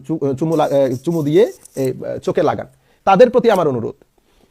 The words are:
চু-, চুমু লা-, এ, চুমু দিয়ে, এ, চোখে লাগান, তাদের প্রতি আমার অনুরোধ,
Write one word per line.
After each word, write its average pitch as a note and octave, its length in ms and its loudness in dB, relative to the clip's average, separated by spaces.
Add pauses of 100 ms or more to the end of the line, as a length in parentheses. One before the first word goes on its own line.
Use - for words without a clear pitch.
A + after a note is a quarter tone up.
চু-, D3 260 -4
চুমু D#3+ 220 -2
লা-, D3+ 120 0
এ, C#3 280 0
চুমু E3 260 -4
দিয়ে, F3+ 300 2 (240)
এ, C3 160 -4 (300)
চোখে F3+ 200 -2
লাগান, B2 240 -2 (380)
তাদের G3 260 6
প্রতি A3+ 200 2
আমার F3+ 180 2
অনুরোধ, A#2+ 260 -4 (560)